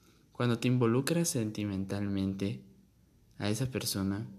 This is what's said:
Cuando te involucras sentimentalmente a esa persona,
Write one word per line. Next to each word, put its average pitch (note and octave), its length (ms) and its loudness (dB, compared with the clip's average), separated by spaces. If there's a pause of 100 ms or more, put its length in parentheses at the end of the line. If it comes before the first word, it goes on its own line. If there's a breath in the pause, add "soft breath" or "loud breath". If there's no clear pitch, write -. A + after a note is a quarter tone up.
(340 soft breath)
Cuando A#2+ 260 2
te B2+ 80 0
involucras B2 640 4
sentimentalmente G2+ 1400 -2 (720)
a G2+ 120 -2
esa A#2+ 220 -2
persona, G2 560 -2 (120)